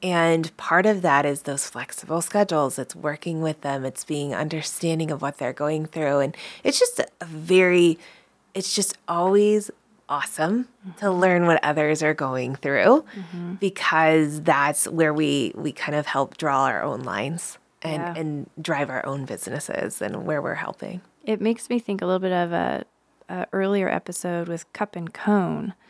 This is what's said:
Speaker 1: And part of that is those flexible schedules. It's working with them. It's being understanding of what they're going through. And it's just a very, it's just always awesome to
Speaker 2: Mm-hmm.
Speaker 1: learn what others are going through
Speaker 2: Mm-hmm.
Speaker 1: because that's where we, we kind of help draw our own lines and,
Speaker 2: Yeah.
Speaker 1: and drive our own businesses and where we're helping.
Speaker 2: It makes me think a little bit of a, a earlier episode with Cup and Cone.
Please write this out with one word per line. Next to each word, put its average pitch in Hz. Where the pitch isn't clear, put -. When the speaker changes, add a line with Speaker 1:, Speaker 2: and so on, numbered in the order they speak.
Speaker 1:
And 165
part 180
of 208
that 143
is 143
those 139
flexible -
schedules. 170
It's 127
working 160
with 156
them. 139
It's 131
being 143
understanding 156
of 143
what 139
they're 127
going 156
through. 143
And 139
it's -
just -
a -
very, 175
it's -
just -
always 202
awesome 160
to 208
Speaker 2:
Mm-hmm. 185
Speaker 1:
learn 180
what 170
others 151
are 156
going 131
through 139
Speaker 2:
Mm-hmm. 175
Speaker 1:
because 160
that's 147
where 160
we, 143
we 147
kind -
of 151
help 135
draw 139
our 113
own 123
lines 123
and, 160
Speaker 2:
Yeah. 170
Speaker 1:
and 151
drive 143
our 131
own 139
businesses -
and -
where 151
we're -
helping. -
Speaker 2:
It 220
makes 226
me 247
think 202
a 180
little 185
bit 185
of 175
a, 170
a 180
earlier 196
episode 175
with 170
Cup -
and 170
Cone. 175